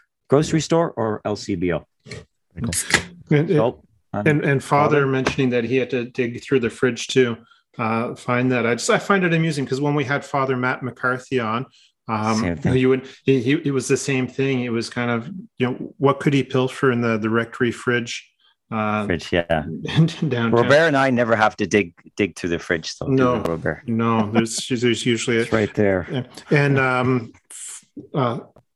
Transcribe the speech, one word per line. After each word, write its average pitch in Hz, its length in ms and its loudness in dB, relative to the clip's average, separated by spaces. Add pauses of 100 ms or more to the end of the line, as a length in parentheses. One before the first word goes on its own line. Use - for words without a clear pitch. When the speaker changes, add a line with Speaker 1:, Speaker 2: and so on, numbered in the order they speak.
(280)
Speaker 1:
grocery 156 320 2
store 165 360 0
or 110 280 -2
L 107 120 -4
C - 180 -6
B 87 180 0
O. 76 140 -4 (200)
Speaker 2:
Very - 600 -14
cool. - 720 -2
Speaker 3:
And, 160 100 0
Speaker 1:
So, 120 360 0 (280)
um, 104 140 -2
Speaker 3:
and, 151 180 2
and 139 180 2
Father 147 400 2
Speaker 1:
Father? 139 40 0
Speaker 3:
mentioning 131 440 0
that 120 140 0
he 120 120 -2
had 123 140 0
to 123 160 -2
dig 120 360 -6
through 135 180 2
the 113 100 0
fridge - 380 -2
to, 120 300 2 (400)
uh, 117 380 -2
find 123 360 0
that. 117 140 0
I 120 80 2
just, - 160 -2
I 208 80 4
find 196 260 2
it 165 80 0
amusing 160 320 0
'cause 131 160 -4
when 147 140 0
we 147 100 0
had 139 200 -2
Father 135 320 -2
Matt 127 260 -2
McCarthy 127 580 -4
on, 117 240 -2 (440)
um, 110 320 0
Speaker 1:
Same 87 160 0
thing. 123 200 0
Speaker 3:
you 127 140 4
would, 127 160 0 (180)
he, 135 160 4
he, 120 120 0
it 147 180 -2
was 127 180 -2
the 139 80 2
same 131 300 -2
thing. 131 380 -2
It 123 80 -4
was 113 180 -4
kind 120 220 -2
of, 117 160 -2 (300)
you 123 120 0
know, - 280 -10
what 139 220 2
could 143 140 0
he 135 80 2
pilfer 127 500 0
in 120 80 0
the, 117 160 0
the 110 140 -2
rectory 117 400 0
fridge? 117 580 -4 (420)
Uh, 107 360 -2
Speaker 1:
Fridge, 85 260 -4
yeah. 82 320 2
Speaker 3:
<laughs> 80 320 -8
in 160 100 6
downtown. 120 440 -2
Speaker 1:
Robert 120 240 6
and 156 220 4
I 135 140 2
never 117 260 2
have 107 220 4
to 104 80 -2
dig, 90 260 2 (240)
dig 95 200 0
through 90 140 -4
the 82 80 0
fridge, - 400 -4
though, - 80 -8
do 139 80 0
Speaker 3:
No, 127 200 4
Speaker 1:
we, 113 60 -2 (100)
Robert? 82 360 -4
Speaker 3:
no, 113 440 0
there's, 113 360 -2
Speaker 1:
<laughs> - 20 -8
Speaker 3:
there's 120 380 0
usually 117 320 0
a 117 40 4
Speaker 1:
It's 117 100 -8
right 110 220 2
there. 95 360 2
Speaker 3:
yeah. 131 140 -6 (260)
And, 143 280 4
um, 127 540 0 (180)
f-, - 340 -18 (300)
uh, 127 240 0 (380)